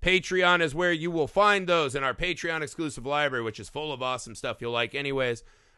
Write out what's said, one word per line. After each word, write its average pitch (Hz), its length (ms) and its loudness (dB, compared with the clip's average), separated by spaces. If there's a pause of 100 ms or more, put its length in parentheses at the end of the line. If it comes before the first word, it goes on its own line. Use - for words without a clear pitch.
Patreon 180 600 4
is 147 120 0
where 175 180 2
you 165 180 -2
will 160 160 0
find 202 400 4
those 160 280 2
in 139 100 -2
our 127 100 0
Patreon 165 480 -4
exclusive 143 420 -8
library, 139 400 0
which 113 160 -6
is 101 80 -14
full 151 240 -8
of 127 100 -8
awesome 127 320 -6
stuff 120 260 -8
you'll 117 120 -6
like 120 220 -2
anyways. 135 480 -2 (360)